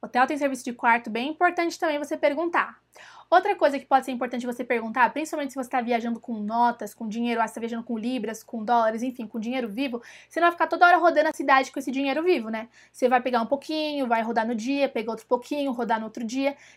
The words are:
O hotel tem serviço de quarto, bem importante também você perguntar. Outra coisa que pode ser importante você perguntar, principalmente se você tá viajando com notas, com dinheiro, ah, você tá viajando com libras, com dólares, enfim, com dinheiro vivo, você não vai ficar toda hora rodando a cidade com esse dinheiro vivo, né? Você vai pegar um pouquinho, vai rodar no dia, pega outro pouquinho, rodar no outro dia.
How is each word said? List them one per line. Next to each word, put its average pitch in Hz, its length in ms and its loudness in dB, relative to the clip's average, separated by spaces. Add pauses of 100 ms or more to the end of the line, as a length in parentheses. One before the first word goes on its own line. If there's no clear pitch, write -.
O - 40 -14
hotel 254 200 4
tem 302 120 -2
serviço 277 260 -2
de 247 80 -6
quarto, 240 380 2
bem 240 220 -4
importante 349 460 0
também 302 220 -2
você 294 160 -6
perguntar. 302 680 -2 (480)
Outra 370 280 4
coisa 277 200 2
que - 80 -8
pode 262 200 4
ser 269 80 -6
importante 247 320 -6
você 247 180 -6
perguntar, 233 480 0
principalmente 294 400 -6
se - 60 -10
você 254 120 -6
tá 262 120 -2
viajando 233 360 -2
com 226 180 -10
notas, 226 580 0
com 226 160 -10
dinheiro, 233 320 -2
ah, 226 60 0
você 220 80 -10
tá 240 40 -8
viajando 233 240 -6
com 233 140 -6
libras, 220 440 -4
com 226 220 -10
dólares, 226 400 2
enfim, 247 240 -6
com 226 100 -10
dinheiro 233 300 -4
vivo, 240 340 -4 (280)
você - 100 -4
não 339 80 6
vai 339 60 4
ficar 339 140 0
toda 339 200 6
hora 349 80 8
rodando 311 320 4
a 302 60 -2
cidade 269 360 4
com - 80 -10
esse 277 140 -6
dinheiro 277 320 -2
vivo, 285 260 2
né? 220 200 -6 (200)
Você - 200 0
vai 294 120 4
pegar 247 200 0
um 226 40 -2
pouquinho, 294 640 -2
vai 226 140 2
rodar 220 260 -2
no 240 80 -2
dia, 269 320 0
pega 226 240 -4
outro 226 140 -10
pouquinho, 277 480 -2
rodar 233 260 -2
no 220 60 -8
outro 233 180 -10
dia. 269 320 -2 (220)